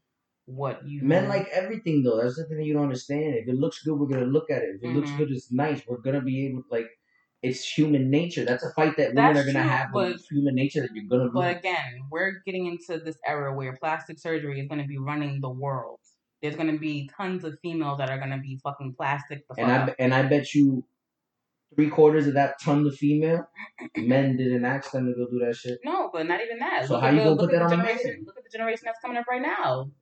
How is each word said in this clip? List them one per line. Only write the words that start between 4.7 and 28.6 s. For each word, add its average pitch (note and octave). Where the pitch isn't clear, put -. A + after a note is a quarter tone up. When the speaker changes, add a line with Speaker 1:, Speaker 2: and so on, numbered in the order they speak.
Speaker 2:
If G#2+
it B2
looks D3
Speaker 1:
Mm-hmm. C#3+
Speaker 2:
good, D3
it's B2+
nice. C#3
We're B2
gonna C3+
be C3
able, B2+
like, A2+
it's B2+
human D3
nature. D#3
That's B2
a -
fight D#3
that C3+
women D3
Speaker 1:
That's C#3+
Speaker 2:
are C3+
gonna C3+
Speaker 1:
true, C3
Speaker 2:
have, C3
but D3+
Speaker 1:
but F3+
Speaker 2:
it's -
human C#3+
nature C#3
that B2
you're G#2+
gonna B2
Speaker 1:
but D3+
Speaker 2:
look. F3
Speaker 1:
again, C#3
we're F#3
getting F#3
into E3+
this D#3
era C#3+
where C3+
plastic D#3+
surgery D3
is C#3
gonna C#3+
be C#3+
running C#3
the C3
world. B2+
There's D3
gonna D#3+
be D3
tons F#3
of D#3
females D#3
that C3+
are C3+
gonna C3+
be C3+
fucking C#3
plastic C#3+
the B2
Speaker 2:
And A#2
Speaker 1:
fuck B2+
Speaker 2:
I -
Speaker 1:
up. C3
Speaker 2:
be-, C3
and B2+
I C3+
bet C#3+
you C#3
three D3
quarters D3+
of C#3
that C#3
ton D3
of C#3
female D#3
Speaker 1:
<clears throat> -
Speaker 2:
men C3
didn't B2+
ask C#3
them B2+
to B2
go B2
do B2
that A#2
shit. B2
Speaker 1:
No, D#4
but D#3+
not G3
even A#3
that. B3
Speaker 2:
So C3+
Speaker 1:
Look A#2+
Speaker 2:
how C3+
Speaker 1:
at C#3+
Speaker 2:
you D#3
Speaker 1:
the, D3
Speaker 2:
gonna D#3
Speaker 1:
look E3+
Speaker 2:
put F3
Speaker 1:
at E3+
Speaker 2:
that E3+
Speaker 1:
the E3+
Speaker 2:
on F3
a -
Speaker 1:
generation, A#3+
Speaker 2:
man? -
Speaker 1:
look -
at -
the -
generation A3+